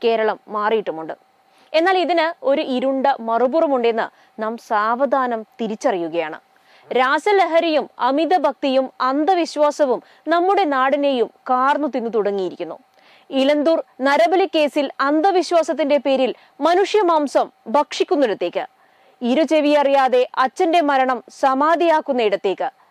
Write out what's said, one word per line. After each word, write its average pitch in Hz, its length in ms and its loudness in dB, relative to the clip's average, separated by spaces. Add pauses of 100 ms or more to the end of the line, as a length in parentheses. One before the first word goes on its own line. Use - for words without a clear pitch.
കേരളം 220 440 0
മാറിയിട്ടുമുണ്ട്. 208 680 -4 (600)
എന്നാൽ 359 240 2
ഇതിന് 330 300 0 (160)
ഒരു 277 180 0
ഇരുണ്ട 262 460 -2 (120)
മറുപുറമുണ്ടെന്ന് 233 880 0 (340)
നാം 226 160 -6 (120)
സാവധാനം 233 720 -2 (180)
തിരിച്ചറിയുകയാണ്. 170 800 -4 (600)
രാസലഹരിയും 320 920 2 (100)
അമിതഭക്തിയും 269 920 0 (120)
അന്ധവിശ്വാസവും 294 1000 0 (260)
നമ്മുടെ 359 360 2
നാടിനെയും 277 640 0 (220)
കാർന്നു 277 380 0
തിന്നു 233 220 -6
തുടങ്ങിയിരിക്കുന്നു. 190 680 -4 (500)
ഇലന്തൂർ 294 540 2 (180)
നരബലി 320 540 2
കേസിൽ 294 340 0 (100)
അന്ധവിശ്വാസത്തിന്റെ 311 1000 0
പേരിൽ 262 340 0 (300)
മനുഷ്യമാംസം 330 840 0 (200)
ഭക്ഷിക്കുന്നിടത്തേക്ക്, 233 1000 -2 (540)
ഇരുചെവിയറിയാതെ 277 1080 2 (100)
അച്ഛന്റെ 330 440 2
മരണം 262 420 0 (160)
സമാധിയാക്കുന്നിടത്തേക്ക്, 262 1300 0 (220)